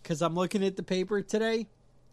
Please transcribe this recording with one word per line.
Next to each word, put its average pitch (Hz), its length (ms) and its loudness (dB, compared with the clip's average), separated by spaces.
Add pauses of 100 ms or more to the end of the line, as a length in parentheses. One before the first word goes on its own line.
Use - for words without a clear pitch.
'cause 165 180 -2
I'm 165 140 2
looking 185 280 2
at 196 120 0
the - 80 -6
paper 185 360 0
today, 220 460 0 (460)